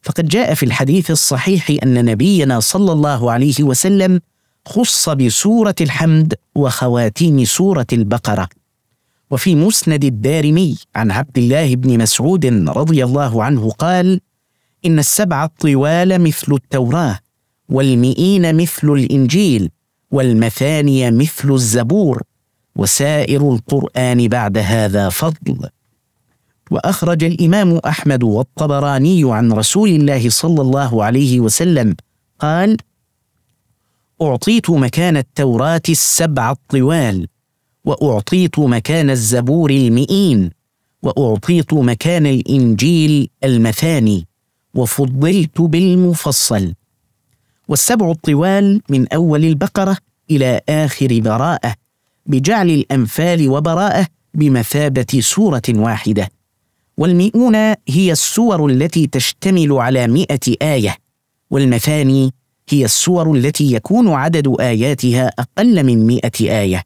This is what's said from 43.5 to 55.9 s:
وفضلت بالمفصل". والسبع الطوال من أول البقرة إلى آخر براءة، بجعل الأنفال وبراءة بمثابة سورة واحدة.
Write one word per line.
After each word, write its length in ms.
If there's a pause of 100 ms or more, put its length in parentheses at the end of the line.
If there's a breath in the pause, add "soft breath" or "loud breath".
وفضلت 880
بالمفصل". 1120 (920)
والسبع 440
الطوال 800
من 240
أول 320
البقرة 520 (340)
إلى 380
آخر 500
براءة، 560 (500)
بجعل 440
الأنفال 800
وبراءة 580 (260)
بمثابة 840
سورة 500
واحدة. 600 (680)